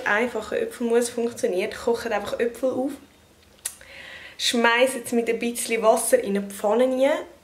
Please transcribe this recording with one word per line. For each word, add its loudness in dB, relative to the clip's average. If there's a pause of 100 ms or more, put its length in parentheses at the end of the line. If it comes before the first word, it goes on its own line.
einfacher -2
Äpfelmus 0
funktioniert, -2
kocht -2
einfach -4
Äpfel 0
auf, -2 (1500)
schmeißt 2
es -6
mit 0
ein -2
bisschen -4
Wasser 4
in 0
eine -2
Pfanne 2
rein 2 (260)